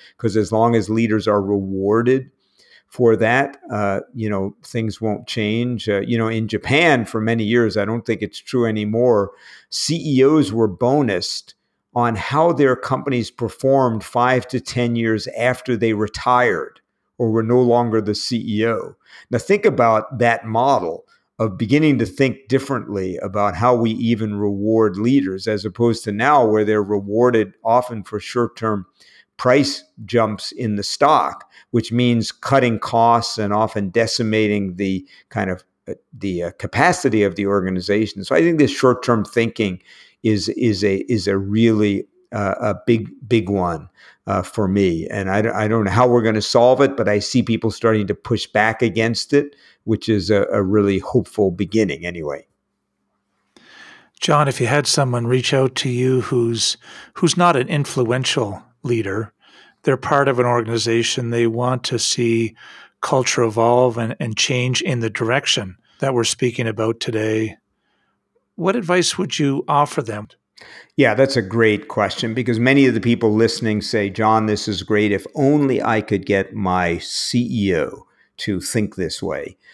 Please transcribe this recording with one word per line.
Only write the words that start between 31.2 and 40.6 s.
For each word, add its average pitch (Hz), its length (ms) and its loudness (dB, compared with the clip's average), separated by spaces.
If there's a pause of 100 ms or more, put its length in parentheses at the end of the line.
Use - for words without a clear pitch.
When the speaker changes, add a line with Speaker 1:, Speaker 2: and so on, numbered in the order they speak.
Speaker 1:
which 113 180 0
means 120 400 2
cutting 127 480 0
costs 117 580 2
and 104 160 -2
often 104 380 -2
decimating 107 840 0
the 95 280 -4 (260)
kind 101 200 -4
of, 92 140 -8 (240)
uh, - 60 -10 (180)
the, 92 320 -6
uh, 85 140 -6
capacity 123 680 0
of 95 100 0
the 98 120 -4
organization. 98 760 -2
So - 140 -2
I 165 60 6
think 165 160 2
this 139 120 4
short-term 120 540 2
thinking 113 560 -2 (420)
is, 107 280 0
is 104 340 0